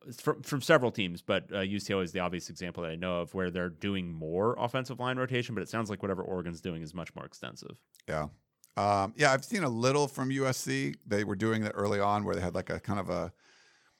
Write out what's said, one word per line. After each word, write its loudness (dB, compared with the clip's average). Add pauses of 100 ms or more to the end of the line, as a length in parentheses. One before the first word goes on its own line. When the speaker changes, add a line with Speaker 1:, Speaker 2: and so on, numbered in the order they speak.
(160)
Speaker 1:
from, -2
from -2
several 6
teams, -2
but, 0
uh, 0
U 0
C -2
L 4
A 4
is -4
the -2
obvious -2
example -6
that -4
I -6
know 0
of -8
where 0
they're 0
doing -2
more 0
offensive -2
line -2
rotation, -2
but -2
it -6
sounds -2
like -4
whatever 0
Oregon's -4
doing -4
is -12
much -8
more -10
extensive. -14 (280)
Speaker 2:
Yeah. -2 (500)
Um, 4
yeah, 6
I've 2
seen -2
a 2
little 4
from -4
U 0
S 0
C. -2 (100)
They 2
were 0
doing 2
that -2
early 2
on 4
where 0
they -2
had, -2
like, -4
a -2
kind -2
of -4
a -2 (680)